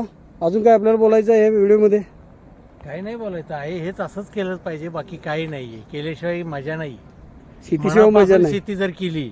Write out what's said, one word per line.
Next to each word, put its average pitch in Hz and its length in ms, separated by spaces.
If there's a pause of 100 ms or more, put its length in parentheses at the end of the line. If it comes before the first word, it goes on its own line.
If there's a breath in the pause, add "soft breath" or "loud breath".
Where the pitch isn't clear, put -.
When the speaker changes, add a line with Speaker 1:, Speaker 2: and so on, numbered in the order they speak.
(420)
Speaker 1:
अजून 190 220
काय 226 100
आपल्याला 220 240
बोलायचं 220 360
आहे 214 100
या 220 60
व्हिडिओमध्ये? 208 500 (880)
Speaker 2:
काही 151 160
नाही 220 140
बोलायचं 180 380
आहे, 151 260
हेच 180 220
असंच 202 240
केलंच 185 340
पाहिजे, 165 300
बाकी 160 280
काही 160 300
नाही 135 200
आहे. 113 240
केल्याशिवाय 165 520
मजा 151 320
नाही. 147 220 (720)
Speaker 1:
शेतीशिवाय 190 360
मजा 214 140
Speaker 2:
मनापासून 190 220
Speaker 1:
नाही. 151 120
Speaker 2:
शेती 202 220
जर 190 140
केली 160 420